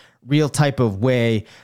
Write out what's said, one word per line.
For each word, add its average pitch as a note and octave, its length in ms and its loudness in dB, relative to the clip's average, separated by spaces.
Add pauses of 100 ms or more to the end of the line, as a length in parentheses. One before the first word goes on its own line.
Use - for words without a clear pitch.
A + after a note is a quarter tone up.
(280)
real D3 220 0
type C#3+ 300 0
of G#2+ 200 0
way. A#2 460 0 (180)